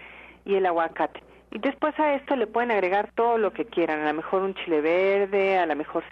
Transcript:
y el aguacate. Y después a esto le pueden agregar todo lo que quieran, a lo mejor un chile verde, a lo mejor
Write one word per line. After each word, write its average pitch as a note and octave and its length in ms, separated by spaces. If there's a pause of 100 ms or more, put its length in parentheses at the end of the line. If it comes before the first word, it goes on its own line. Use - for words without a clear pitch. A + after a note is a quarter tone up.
(440)
y G3 120
el F#3+ 100
aguacate. E3 560 (340)
Y - 20
después C#4 400
a D4+ 140
esto C#4 240
le A3+ 100
pueden A#3 240
agregar G3+ 440
todo A#3 240
lo G3 160
que D3+ 100
quieran, D#3 360
a D3+ 80
lo D3+ 40
mejor F3 300
un F#3+ 100
chile D#3 300
verde, G3 720
a F3 80
lo D3+ 100
mejor D#3 380